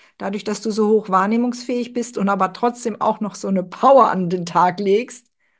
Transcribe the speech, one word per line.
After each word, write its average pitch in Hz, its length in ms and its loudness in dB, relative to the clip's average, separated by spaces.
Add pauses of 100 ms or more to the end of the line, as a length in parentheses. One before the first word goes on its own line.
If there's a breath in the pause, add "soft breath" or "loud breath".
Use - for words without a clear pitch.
(180 soft breath)
Dadurch, 196 260 -6
dass 233 180 -6
du 220 100 -4
so 208 180 0
hoch 208 200 2
wahrnehmungsfähig 233 840 0
bist 240 240 -6
und 202 120 0
aber 190 240 0
trotzdem 240 480 -4
auch 214 180 0
noch 208 160 -6
so - 120 -10
eine 190 160 0
Power 247 480 6
an 180 180 -2
den 175 160 -4
Tag 180 340 2
legst, 202 520 -2 (280)